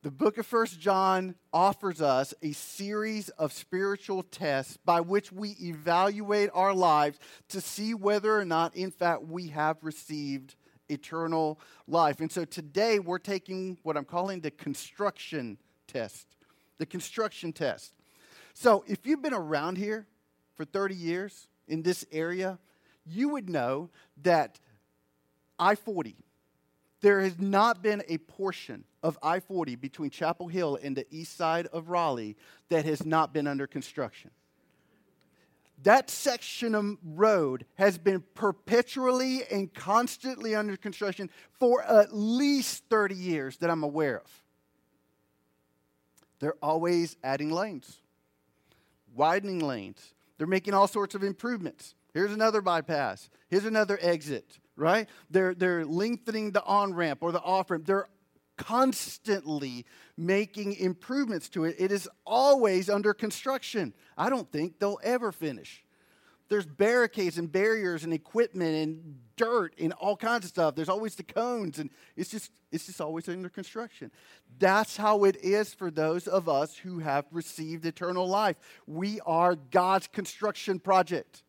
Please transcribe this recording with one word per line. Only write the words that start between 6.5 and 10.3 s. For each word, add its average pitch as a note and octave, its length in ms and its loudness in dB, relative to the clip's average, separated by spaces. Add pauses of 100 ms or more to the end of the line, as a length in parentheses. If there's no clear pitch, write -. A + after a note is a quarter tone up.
our F#3+ 220 2
lives D3+ 420 4 (320)
to G3 100 -8
see G#3+ 360 -6
whether G#3 420 2
or G3+ 80 0
not, E3 300 0
in F#3 160 -6
fact, E3+ 320 0
we E3 240 -10
have D#3 340 -2
received D3 720 -8 (360)